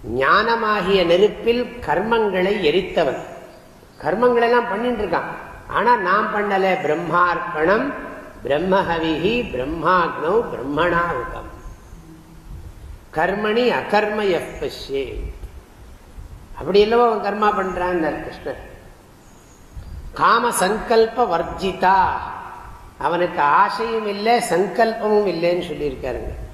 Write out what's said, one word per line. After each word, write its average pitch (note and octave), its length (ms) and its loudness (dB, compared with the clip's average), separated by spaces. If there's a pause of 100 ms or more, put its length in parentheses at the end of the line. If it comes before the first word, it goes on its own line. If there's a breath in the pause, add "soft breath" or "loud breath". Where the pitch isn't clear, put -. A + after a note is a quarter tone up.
(160)
ஞானமாகிய G3 880 2
நெருப்பில் G#3 580 4 (160)
கர்மங்களை G#3 720 2 (100)
எரித்தவன். E3 580 0 (800)
கர்மங்களெல்லாம் A#3 680 2
பண்ணிட்டு A3+ 340 -2
இருக்கான், D#3+ 260 -2 (380)
ஆனா A3 280 2
நாம் G#3 380 2
பண்ணல. G3+ 320 0 (140)
பிரம்மார்ப்பணம் E3+ 1040 2 (580)
பிரம்மஹவிஹி E3 880 2 (140)
பிரம்மாக்னௌ D#3 960 0
பிரம்மணாஹுதம் D3 1040 -2 (1700)
கர்மணி G#3 560 2
அகர்ம G#3 520 0
யஃப் F3 380 0
பஷ்யேத். C3 680 -6 (1300)
அப்படி F#3 300 0
இல்லவோ A#3 220 4
அவன் G#3+ 180 -2
கர்மா G#3 240 0 (100)
பண்றான் F3+ 580 -2
கிருஷ்ணர். - 440 -10 (1500)
காம A3+ 380 2
சங்கல்ப A3+ 760 2
வர்ஜிதா, F3+ 680 0 (1040)
அவனுக்கு E3 420 0
ஆசையும் G#3 680 2
இல்லை G#3 440 2
சங்கல்பமும் G#3 760 2
இல்லைன்னு F3 380 0
சொல்லியிருக்காருங்க. C3 680 -6 (220)